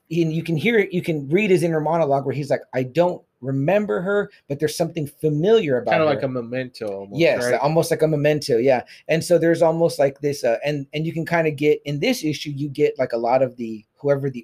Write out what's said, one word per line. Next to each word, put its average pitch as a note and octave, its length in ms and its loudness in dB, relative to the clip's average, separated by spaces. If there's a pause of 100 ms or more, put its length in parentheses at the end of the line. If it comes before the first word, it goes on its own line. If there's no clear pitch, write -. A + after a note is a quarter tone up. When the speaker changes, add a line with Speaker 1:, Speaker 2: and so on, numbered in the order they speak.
Speaker 1:
and D#3+ 240 0
you E3 100 -4
can E3 140 -2
hear, A3 220 2 (120)
you F3 100 -2
can D3 280 -4
read G3+ 200 2
his E3+ 140 4
inner E3 160 0
monologue D3+ 460 0
where C3 100 -4
he's C#3 140 -6
like, C3 120 0 (120)
"I C3 100 0
don't E3+ 380 0 (180)
remember F3+ 640 0
her, G3+ 280 -2 (180)
but C#3 120 -6
there's D3+ 160 -2
something D#3+ 320 -4
familiar D#3 680 2
about A2+ 140 -2
Speaker 2:
Kinda D#3+ 140 4
Speaker 1:
her." D3 80 2
Speaker 2:
like B2 100 -4
a C3+ 40 0
memento B2 600 -8
almost, G2 320 -6
Speaker 1:
Yes, B2+ 260 4
Speaker 2:
right? B2 160 2
Speaker 1:
almost D#3 300 2
like D3+ 100 -2
a D#3 60 4
memento, D3 500 0
yeah. B2 260 2 (240)
And D#3+ 160 0
so E3+ 140 4
there's E3 240 2
almost E3 360 2
like C#3 220 0
this, C#3+ 240 -4
uh, A#2 220 2
and, C#3+ 280 -4
and D3+ 120 -4
you E3 80 -4
can E3 120 -6
kinda E3 260 0
get, D3 340 0
in C#3+ 160 -6
this A#3+ 220 0
issue, D3+ 280 -6
you C#3+ 160 -6
get, D3 320 0
like, B2+ 140 -2
a A#2 40 -2
lot A#2+ 240 2
of B2 140 0
the, A2+ 280 -10 (120)
whoever C#3 360 -2
the A#2+ 120 -12